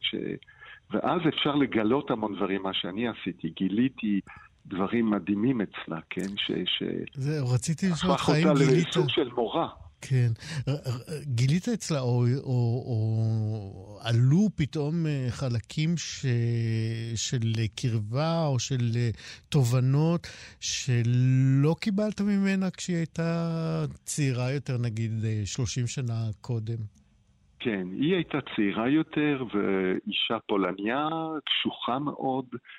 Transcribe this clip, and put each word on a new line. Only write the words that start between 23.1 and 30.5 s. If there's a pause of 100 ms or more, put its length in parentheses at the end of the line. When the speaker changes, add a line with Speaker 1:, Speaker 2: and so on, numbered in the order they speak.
Speaker 2:
צעירה
יותר,
נגיד, (140)
אה,
שלושים
שנה (260)
קודם? (800)
Speaker 1:
כן,
היא
הייתה (180)
צעירה
יותר, (100)
ואישה
פולניה, (360)